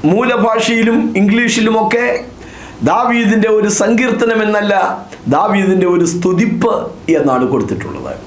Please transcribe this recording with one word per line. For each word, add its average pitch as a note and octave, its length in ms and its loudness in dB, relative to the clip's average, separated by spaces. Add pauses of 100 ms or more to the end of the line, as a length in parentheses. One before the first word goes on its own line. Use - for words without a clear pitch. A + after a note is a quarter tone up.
(100)
മൂലഭാഷയിലും A3+ 880 2 (220)
ഇംഗ്ലീഷിലുമൊക്കെ A3+ 840 2 (840)
ദാവീദിൻ്റെ A3+ 580 2 (100)
ഒരു G#3 100 2 (120)
സങ്കീർത്തനം A3+ 680 0
എന്നല്ല, G#3 260 0 (640)
ദാവീദിൻ്റെ F#3+ 600 2
ഒരു F3 180 2
സ്തുതിപ്പ് F3+ 600 0 (460)
എന്നാണ് B2+ 340 0
കൊടുത്തിട്ടുള്ളത്. C#2+ 600 -6 (140)